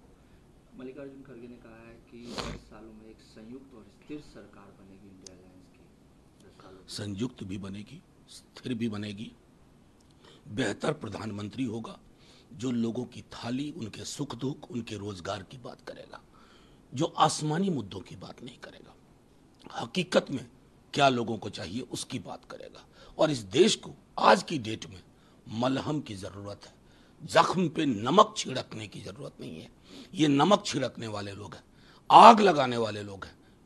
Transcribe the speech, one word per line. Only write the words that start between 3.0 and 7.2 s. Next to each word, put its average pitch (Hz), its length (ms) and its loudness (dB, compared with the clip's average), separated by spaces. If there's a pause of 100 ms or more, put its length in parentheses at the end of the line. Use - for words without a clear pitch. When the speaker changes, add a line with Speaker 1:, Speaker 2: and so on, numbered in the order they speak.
Speaker 1:
एक 107 140 -20
संयुक्त 123 540 -18
और 104 140 -20
स्थिर 143 320 -16
सरकार 104 460 -20
बनेगी 98 420 -20
इंडिया 92 240 -20
अलायंस 90 400 -20
की, - 120 -20 (600)
दस - 180 -20
सालों 95 440 -14
में। 101 80 -8
Speaker 2:
संयुक्त 117 300 -8